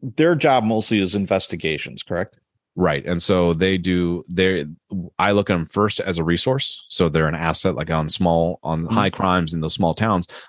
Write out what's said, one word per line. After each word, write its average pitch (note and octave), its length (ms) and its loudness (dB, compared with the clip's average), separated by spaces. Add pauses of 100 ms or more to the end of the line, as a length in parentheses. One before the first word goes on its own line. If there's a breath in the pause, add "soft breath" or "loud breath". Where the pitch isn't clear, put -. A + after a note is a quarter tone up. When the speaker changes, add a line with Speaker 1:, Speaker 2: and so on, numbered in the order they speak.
Speaker 1:
Their D3+ 340 2
job C3 280 4
mostly A2 360 2
is F#2 140 2
investigations, F2+ 880 -2
correct? F2 320 -6 (400)
Speaker 2:
Right. E2 300 2
And E2+ 160 -2
so F2 320 4
they F#2+ 240 2
do, F2 500 0
they, F#2 380 0 (540)
I F#2+ 120 2
look G2+ 200 2
at - 20 2
them E2 140 -2
first G#2 320 0
as F2+ 180 -2
a E2 60 -2
resource. F2 640 -2
So - 180 2
they're D#2 200 2
an D2+ 80 -2
asset, D#2+ 400 -2
like, D#2+ 160 -6
on D#2 180 -2
small, E2+ 540 0
on D#2+ 220 -4
Speaker 1:
Mm-hmm. E2 80 -4
Speaker 2:
high G2+ 180 2
crimes F2+ 420 0
in E2 80 -4
those D#2 140 -4
small E2 180 0
towns. G2+ 340 0 (220 loud breath)